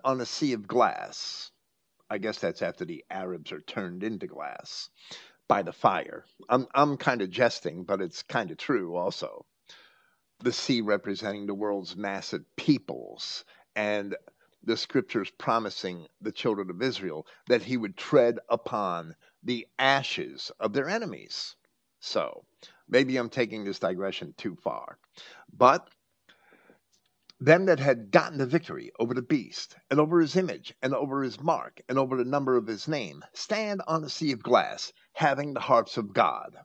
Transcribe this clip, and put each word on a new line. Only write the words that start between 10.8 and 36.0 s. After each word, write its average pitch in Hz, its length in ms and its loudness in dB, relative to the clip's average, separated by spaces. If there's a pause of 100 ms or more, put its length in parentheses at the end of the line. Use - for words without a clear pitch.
representing 101 640 -2
the 101 80 -4
world's 98 420 -4
massive 98 480 -6 (100)
peoples, - 880 -2 (320)
and 104 400 -2 (480)
the 113 140 0
scriptures - 600 -2
promising 98 720 -4 (140)
the 101 120 -6
children 101 360 -2
of 90 120 -8
Israel 95 440 -4 (220)
that 117 160 4
he 127 140 -2
would 104 200 -6
tread 120 420 4 (100)
upon 90 680 -2 (260)
the 120 240 -4 (140)
ashes 127 800 0
of 107 140 0
their 139 160 0
enemies. 160 640 -8 (460)
So, - 440 -4 (440)
maybe 131 280 4
I'm 120 120 0
taking 107 340 -2
this 98 160 -6
digression 95 580 -4
too 92 200 -8
far. - 420 -8 (520)
But 135 380 6 (1500)
"Them 170 280 8
that 160 120 6
had 120 320 0
gotten 170 260 4
the 135 80 2
victory 123 540 -2
over 117 140 0
the 127 80 -2
beast, - 560 -4 (120)
and 139 80 2
over 156 220 6
his 156 160 4
image, 160 460 -2
and 131 120 0
over 135 300 0
his 110 160 -4
mark, 147 480 -2
and 131 100 0
over 131 200 2
the 123 80 2
number 131 320 4
of 110 100 0
his 110 180 -6
name, 104 380 -6 (100)
stand 208 540 -4
on 160 140 0
the - 80 -8
sea 147 240 -2
of 113 100 -8
glass, 92 480 2 (220)
having 143 400 2
the 123 80 6
harps 117 340 4
of 101 180 -4